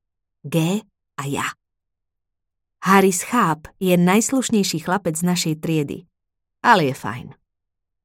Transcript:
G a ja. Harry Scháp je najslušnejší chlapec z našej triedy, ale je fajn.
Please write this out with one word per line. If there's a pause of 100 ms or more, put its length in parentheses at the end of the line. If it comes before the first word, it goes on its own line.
(460)
G (320)
a
ja. (1400)
Harry
Scháp (120)
je
najslušnejší
chlapec
z
našej
triedy, (560)
ale
je
fajn. (720)